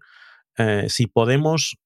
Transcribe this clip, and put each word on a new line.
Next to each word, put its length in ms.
eh, 320
si 180
podemos, 760